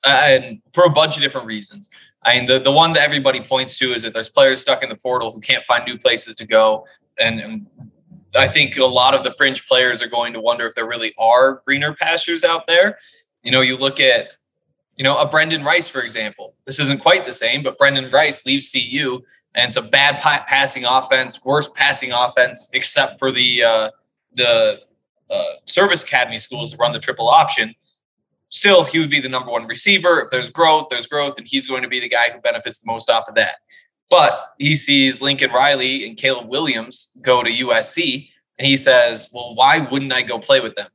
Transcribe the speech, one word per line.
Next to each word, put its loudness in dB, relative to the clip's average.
uh, 4
and 2
for 4
a 6
bunch 2
of -4
different -6
reasons. -12
I 4
mean, 0
the, 2
the 0
one 4
that 4
everybody 0
points -4
to -2
is -8
that -10
there's -8
players 4
stuck -2
in -8
the -12
portal -4
who -18
can't -2
find 0
new -8
places -2
to -16
go. 2
And, 0
and -14
I 4
think 0
a 2
lot 4
of 0
the -2
fringe -2
players 2
are -8
going -4
to -8
wonder -2
if -8
there -4
really -6
are 4
greener -2
pastures -2
out 0
there. 2
You -6
know, 4
you 0
look -4
at, 2
you -10
know, 2
a 2
Brendan 0
Rice, 0
for -8
example. -10
This -2
isn't 0
quite 2
the -10
same, -2
but -6
Brendan 2
Rice 0
leaves -2
C -4
U, -6
and 0
it's -4
a -4
bad 2
pa-, 0
passing -2
offense, 0
worst -2
passing -2
offense, 0
except -2
for -2
the, 0
uh, 2
the, 2
uh, -4
service 0
academy -2
schools -10
that -18
run 0
the -8
triple -4
option. 2
Still, 4
he -2
would -2
be 0
the -8
number -8
one -6
receiver. 2
If -8
there's -4
growth, 2
there's -6
growth, -4
and -18
he's -6
going -6
to -8
be -4
the -8
guy 0
who -18
benefits -6
the -12
most -8
off 0
of -4
that. 0
But 2
he 0
sees 2
Lincoln 0
Riley 0
and -14
Caleb -4
Williams -6
go 2
to 0
U -2
S 0
C, -4
and 0
he 4
says, 2
"Well, -14
why 4
wouldn't -4
I -2
go -6
play 4
with -4
them?" -10